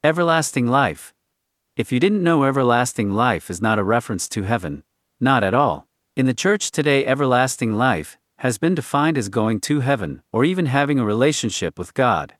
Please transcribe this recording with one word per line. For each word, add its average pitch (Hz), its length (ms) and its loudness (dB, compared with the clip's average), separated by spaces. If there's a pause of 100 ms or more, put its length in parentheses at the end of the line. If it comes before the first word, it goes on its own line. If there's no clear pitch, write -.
Everlasting 160 640 2
Life. 120 480 0 (600)
If - 160 -4
you 123 80 0
didn't 196 220 2
know, 170 220 2
everlasting 123 680 2
life 107 380 0
is 90 100 -8
not 107 200 2
a 101 40 0
reference 107 460 -2
to 104 140 -6
heaven, 87 400 -4 (360)
not 123 240 2
at 95 120 0
all. 120 320 0 (280)
In 131 120 2
the 127 80 0
church 202 340 0
today, 143 380 0
everlasting 127 680 0
life 104 460 -2 (180)
has 127 220 -2
been 175 160 0
defined 147 420 -2
as 101 120 -4
going 110 320 0
to 147 180 -2
heaven 107 420 -2 (100)
or 117 140 2
even 180 220 0
having 143 320 0
a 117 60 0
relationship 107 760 0
with - 160 -10
God. 104 440 0